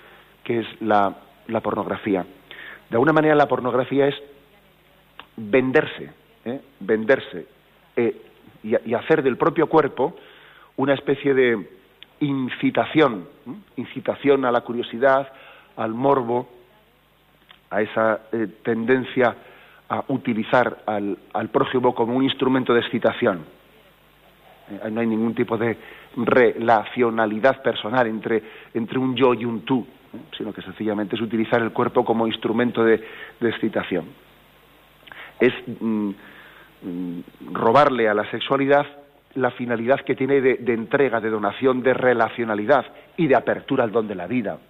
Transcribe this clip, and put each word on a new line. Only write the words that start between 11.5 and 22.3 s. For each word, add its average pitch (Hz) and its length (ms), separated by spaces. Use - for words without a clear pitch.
incitación, 131 1040
¿eh? 123 40
incitación 131 680
a 123 60
la 120 100
curiosidad, 127 720
al 113 180
morbo, 127 520
a 101 100
esa, 110 400
eh, 110 140
tendencia 120 720
a 110 220
utilizar 120 760
al, 101 320
al 113 160
prójimo 127 460
como 117 200
un 131 80
instrumento 127 500